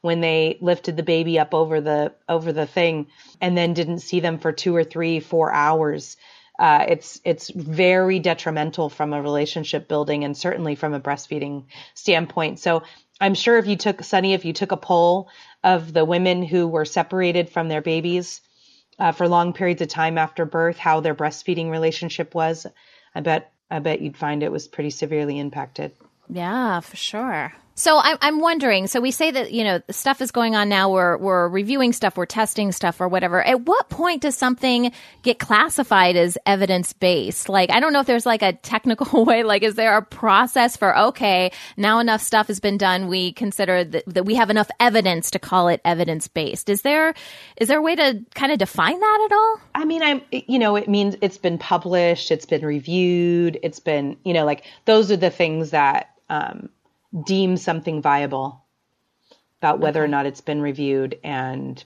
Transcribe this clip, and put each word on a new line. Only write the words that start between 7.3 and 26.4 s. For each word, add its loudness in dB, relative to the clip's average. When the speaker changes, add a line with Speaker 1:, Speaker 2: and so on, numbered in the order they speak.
Speaker 1:
very 2
detrimental -2
from -4
a -4
relationship -4
building -2
and -6
certainly -4
from -6
a -6
breastfeeding -8
standpoint. -2
So 0
I'm 2
sure 4
if 0
you 0
took, -4
Sunny, 0
if -4
you -4
took -4
a -2
poll 2
of 2
the 4
women 2
who 0
were 0
separated 0
from -4
their -2
babies, -4
uh, 0
for 0
long 2
periods -2
of -4
time -2
after -2
birth, -2
how 2
their -2
breastfeeding -4
relationship -4
was, -2
I -8
bet, -2
I -6
bet -4
you'd -8
find -4
it -4
was -8
pretty -8
severely -4
impacted. -10
Speaker 2:
Yeah, -4